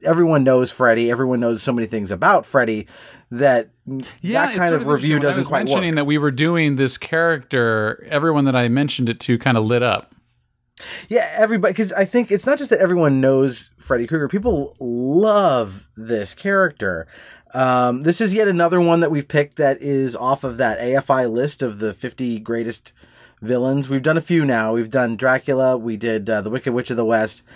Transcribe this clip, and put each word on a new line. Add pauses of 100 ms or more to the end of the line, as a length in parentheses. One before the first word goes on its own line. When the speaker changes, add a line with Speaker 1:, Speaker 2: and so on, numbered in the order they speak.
Speaker 1:
everyone
knows
Freddy.
Everyone
knows
so
many
things
about
Freddy (440)
that (180)
Speaker 2:
Yeah,
Speaker 1:
that
Speaker 2:
it's
Speaker 1:
kind
Speaker 2:
sort
Speaker 1:
of
Speaker 2:
of
Speaker 1:
review
Speaker 2:
interesting.
When
I
Speaker 1:
doesn't
Speaker 2:
was
Speaker 1:
quite
Speaker 2:
mentioning
Speaker 1:
work.
Speaker 2:
that
we
were
doing
this
character,
everyone
that
I
mentioned
it
to
kinda
lit
up. (920)
Speaker 1:
Yeah,
everybody,
'cause
I
think
it's
not
just
that
everyone
knows
Freddy
Krueger.
People
love
this
character. (460)
Um,
this
is
yet
another
one
that
we've
picked
that
is
off
of
that
A
F
I
list
of
the
fifty
greatest (500)
villains.
We've
done
a
few
now.
We've
done
Dracula,
we
did,
uh,
The
Wicked
Witch
of
the
West, (120)